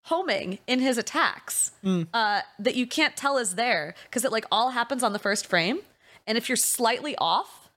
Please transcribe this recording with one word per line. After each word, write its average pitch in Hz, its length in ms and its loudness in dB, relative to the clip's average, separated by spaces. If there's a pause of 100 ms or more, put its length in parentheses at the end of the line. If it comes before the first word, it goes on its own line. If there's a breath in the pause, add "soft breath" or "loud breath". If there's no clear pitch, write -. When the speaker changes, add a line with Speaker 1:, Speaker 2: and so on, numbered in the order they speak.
Speaker 1:
homing 294 640 -2
in 254 140 2
his 254 180 2
attacks, - 760 -2 (100)
Speaker 2:
Mm. 180 300 0
Speaker 1:
uh, 208 300 0 (160)
that 208 180 0
you 247 100 0
can't 302 300 0
tell 277 220 0
is 208 180 -2
there 185 380 0 (180 loud breath)
'cause 233 120 -2
it, 262 60 2
like, 220 220 0
all 233 180 4
happens 247 320 -2
on 214 120 2
the 208 40 -4
first 202 280 -2
frame. 185 340 2 (460 soft breath)
And 220 120 0
if 233 120 -4
you're 247 60 0
slightly 247 600 0
off - 600 0